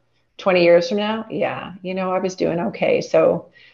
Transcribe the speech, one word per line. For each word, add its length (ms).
twenty 240
years 280
from 80
now? 320
Yeah, 520
you 120
know, 180
I 80
was 160
doing 240
okay. 420
So 480